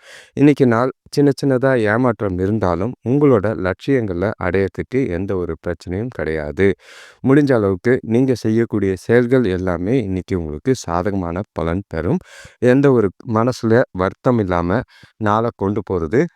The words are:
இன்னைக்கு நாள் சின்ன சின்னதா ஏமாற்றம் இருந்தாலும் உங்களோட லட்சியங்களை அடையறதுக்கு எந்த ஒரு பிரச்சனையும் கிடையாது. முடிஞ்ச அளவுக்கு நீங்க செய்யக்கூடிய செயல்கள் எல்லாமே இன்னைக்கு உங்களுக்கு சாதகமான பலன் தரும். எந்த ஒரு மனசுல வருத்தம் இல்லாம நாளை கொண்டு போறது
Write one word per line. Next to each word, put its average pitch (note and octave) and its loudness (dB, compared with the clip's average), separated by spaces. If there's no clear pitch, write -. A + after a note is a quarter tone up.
இன்னைக்கு C#3 4
நாள் A#2+ 0
சின்ன C#3+ 2
சின்னதா C3+ 0
ஏமாற்றம் G#2+ 0
இருந்தாலும் F#2+ 0
உங்களோட B2+ 2
லட்சியங்களை F#2+ -2
அடையறதுக்கு F#2 -2
எந்த F#2+ -6
ஒரு E2 -4
பிரச்சனையும் F2+ -8
கிடையாது. D#2 -2
முடிஞ்ச C#3 4
அளவுக்கு G2+ 0
நீங்க B2+ 2
செய்யக்கூடிய A2 0
செயல்கள் B2 2
எல்லாமே F#2 -2
இன்னைக்கு F#2+ -4
உங்களுக்கு D#2+ -4
சாதகமான F2+ -4
பலன் E2 -4
தரும். F2 -2
எந்த C3 4
ஒரு G#2 2
மனசுல A#2 2
வருத்தம் G2 -2
இல்லாம F2+ 0
நாளை A2 0
கொண்டு G2+ -2
போறது F#2 -2